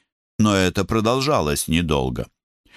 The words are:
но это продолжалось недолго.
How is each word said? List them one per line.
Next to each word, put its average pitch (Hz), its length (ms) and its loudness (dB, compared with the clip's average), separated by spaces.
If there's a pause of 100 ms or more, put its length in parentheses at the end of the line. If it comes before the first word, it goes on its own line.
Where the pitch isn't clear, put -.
(400)
но 107 160 2
это 92 300 0
продолжалось 113 840 0
недолго. 69 600 -2 (500)